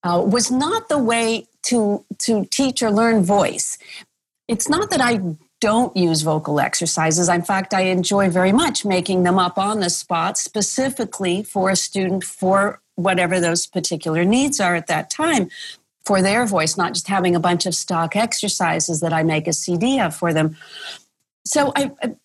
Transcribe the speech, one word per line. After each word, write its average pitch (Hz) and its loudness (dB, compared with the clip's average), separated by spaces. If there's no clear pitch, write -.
uh, 175 2
was 226 2
not 339 0
the 302 2
way 226 0
to, 208 0
to 208 0
teach 254 -2
or 220 2
learn 226 4
voice. 190 0
It's - -2
not 359 0
that 269 2
I 233 2
don't 226 2
use 165 2
vocal 151 0
exercises. 160 0
In 175 2
fact, 190 -2
I 185 2
enjoy 185 2
very 185 2
much 277 2
making 185 0
them 180 4
up 180 0
on 208 0
the 175 0
spot, 170 -2
specifically 208 -2
for 190 -2
a 190 2
student 190 -2
for 196 0
whatever 180 0
those 170 0
particular 160 -2
needs 262 2
are 180 2
at 170 -6
that 156 -4
time 302 0
for 196 2
their 208 2
voice, 165 0
not 175 -2
just - -8
having 185 2
a 170 2
bunch 175 0
of 175 -2
stock 165 -2
exercises 175 -2
that 165 -2
I 160 2
make 156 0
a 165 -2
C 175 -2
D 247 2
of 160 -2
for 170 -2
them. 156 0
So 285 0
I, 277 -2